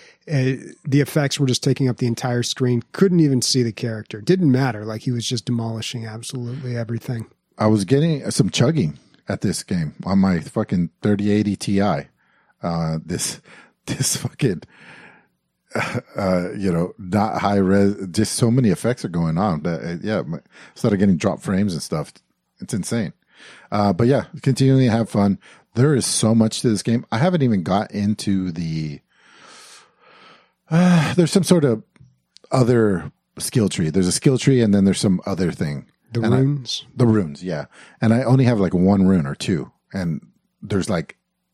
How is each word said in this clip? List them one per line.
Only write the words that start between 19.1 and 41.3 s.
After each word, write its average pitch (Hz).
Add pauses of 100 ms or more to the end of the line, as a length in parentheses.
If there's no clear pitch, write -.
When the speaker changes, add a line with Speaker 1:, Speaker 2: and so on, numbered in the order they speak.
Speaker 2:
on 87
that, 82
uh, 85
yeah, 104
my, 76 (360)
started 107
getting 95
drop 90
frames 98
and 73
stuff. 76 (480)
It's -
insane. 117 (600)
Uh, 101
but 120
yeah, 131 (160)
continuing 135
to 120
have 110
fun. 101 (380)
There 139
is 110
so -
much 110
to 127
this 107
game. 117
I 113
haven't 175
even 110
got 98
into 101
the, 78 (1700)
uh, 165
there's 170
some 190
sort 170
of 110 (680)
other 113 (280)
skill 104
tree. 80
There's 90
a 90
skill 131
tree 127
and 107
then 98
there's 95
some 92
other 92
thing. 73 (240)
Speaker 1:
The 117
Speaker 2:
And 113
I 131
Speaker 1:
runes? 135 (100)
Speaker 2:
The 120
runes, 90
yeah. 80 (340)
And 113
I 123
only 127
have, 120
like, 92
one 95
rune 92
or 69
two, - (200)
and 85 (400)
there's, 98
like, 85 (360)